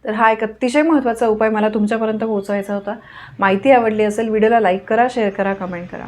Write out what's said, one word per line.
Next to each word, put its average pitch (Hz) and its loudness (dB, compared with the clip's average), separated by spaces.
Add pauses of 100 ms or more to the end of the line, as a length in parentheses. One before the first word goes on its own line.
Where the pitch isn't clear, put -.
तर 233 -6
हा 220 2
एक 220 -2
अतिशय 240 0
महत्त्वाचा 262 2
उपाय 220 2
मला 214 0
तुमच्यापर्यंत 220 0
पोहोचवायचा 202 -4
होता. 202 -6 (440)
माहिती 196 2
आवडली 220 4
असेल, 220 -2
व्हिडिओला 220 4
लाईक 190 0
करा, 233 2
शेअर 220 -2
करा, 196 -2
कमेंट 180 -10
करा. - -14